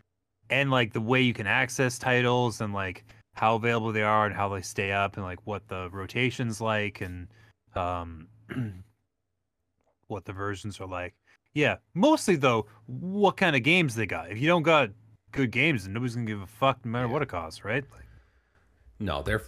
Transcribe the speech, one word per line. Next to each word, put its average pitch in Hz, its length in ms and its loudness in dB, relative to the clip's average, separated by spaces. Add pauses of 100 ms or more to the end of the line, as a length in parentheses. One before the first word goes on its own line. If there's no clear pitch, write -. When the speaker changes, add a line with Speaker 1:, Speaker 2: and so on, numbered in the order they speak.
(520)
Speaker 1:
And, 139 180 2
like, 123 240 2
the 113 80 -2
way 127 200 4
you 123 120 4
can 104 140 -6
access 127 500 0
titles 123 640 2
and, 104 120 -6
like, 95 320 -6 (300)
how 113 200 4
available 113 360 0
they 107 100 0
are 107 240 4
and 98 80 -2
how 101 160 -2
they 98 140 -6
stay 98 280 -4
up 98 240 0
and, 104 80 -8
like, 90 220 -10
what 101 220 -8
the 92 240 -10
rotation's 113 680 -4
like 107 420 -2
and, 90 260 -10 (480)
um, 87 520 -6 (220)
<clears throat> 104 340 -8 (1200)
what 98 180 -10
the 104 80 -10
versions 101 480 -8
are 95 60 -12
like. 90 260 -8 (400)
Yeah, 127 220 2 (180)
mostly, 233 420 4
though, 123 300 4 (220)
what 180 500 0
kind 170 180 4
of 127 60 4
games 156 320 4
they 110 140 0
got. 85 240 -6
If 107 80 -8
you 147 80 0
don't 170 160 4
got 147 260 6 (440)
good 131 180 0
games, 123 320 2
then 98 100 -10
nobody's 117 220 -4
gonna 120 100 -4
give 104 160 -6
a 95 60 -12
fuck - 360 0
no 117 60 -8
matter 120 160 -2
Speaker 2:
Yeah. 117 80 -2
Speaker 1:
what 151 80 0
it 127 60 -4
costs, 82 360 -10
right? 123 280 -2
Like - 140 -20 (920)
Speaker 2:
No, 78 220 -4
they're, 104 260 -2